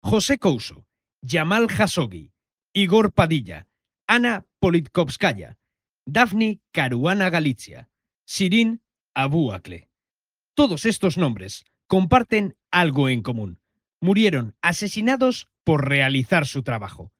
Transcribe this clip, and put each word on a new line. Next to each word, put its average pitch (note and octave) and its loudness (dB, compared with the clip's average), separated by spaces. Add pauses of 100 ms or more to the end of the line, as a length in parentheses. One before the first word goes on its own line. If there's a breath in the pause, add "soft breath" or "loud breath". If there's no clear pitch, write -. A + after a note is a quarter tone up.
José G#3+ 0
Couso, - -2 (360)
Yamal E3 0
Khashoggi, G#2 -2 (420)
Igor G3+ 4
Padilla, C3 0 (400)
Ana A#3 0 (160)
Politkovskaya, D#3 -2 (500)
Daphne A3 0 (120)
Caruana E3 -2
Galizia, D3+ -4 (360)
Shirin A3+ 0 (320)
Abu C#3 0
Akleh. E2+ -14 (680)
Todos A3+ 2
estos F#3+ -2
nombres G#2+ -4 (200)
comparten G3+ 2 (160)
algo C#3+ 2
en B2 0
común. G#2 -8 (420)
Murieron F3 0
asesinados A3+ -2 (180)
por C#3+ 0
realizar C3+ 0
su C3+ -8
trabajo. G2+ -10